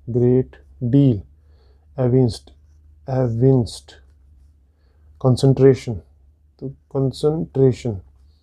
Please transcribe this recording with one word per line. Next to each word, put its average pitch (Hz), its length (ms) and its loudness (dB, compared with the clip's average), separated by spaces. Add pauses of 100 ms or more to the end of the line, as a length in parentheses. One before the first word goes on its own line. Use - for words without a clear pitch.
ग्रेट 123 460 0 (280)
डील, 123 380 2 (760)
evinced, 123 540 0 (560)
evinced, 127 840 -2 (1300)
कंसंट्रेशन, 131 720 2 (640)
तो 135 100 -12
कंसंट्रेशन, 135 1200 -2 (500)